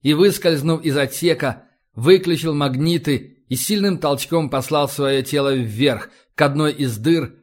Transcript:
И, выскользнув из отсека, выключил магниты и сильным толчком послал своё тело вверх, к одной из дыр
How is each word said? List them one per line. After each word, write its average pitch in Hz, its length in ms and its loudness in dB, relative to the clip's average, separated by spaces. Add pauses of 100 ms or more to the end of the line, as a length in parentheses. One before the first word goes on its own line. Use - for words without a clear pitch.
И, 147 100 2
выскользнув 165 680 2
из 143 140 0
отсека, 143 640 -2 (320)
выключил 165 580 2
магниты 143 960 -2
и 127 60 -2
сильным 196 420 0
толчком 143 540 -2
послал 143 360 0
своё 135 360 -2
тело 139 320 0
вверх, 120 560 -2 (240)
к 143 80 -2
одной 147 300 0
из 135 260 -4
дыр 156 440 0